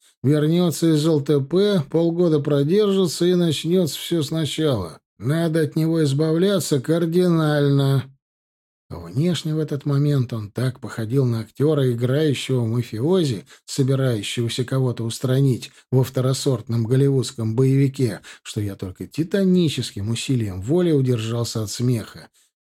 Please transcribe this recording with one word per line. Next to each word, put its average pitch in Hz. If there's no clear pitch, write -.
Вернется 156
из 147
Л 160
Т 143
П, 190
полгода 165
продержится 175
и 180
начнется 170
все 170
сначала. 139
Надо 160
от 139
него 160
избавляться 160
кардинально». 151
Внешне 139
в 156
этот 147
момент 143
он 107
так 127
походил 113
на 117
актера, 139
играющего 127
мафиози, 123
собирающегося 127
кого-то 127
устранить 127
во 131
второсортном 127
голливудском 123
боевике, 135
что -
я 98
только 95
титаническим 165
усилием 113
воли 165
удержался 117
от 107
смеха. 120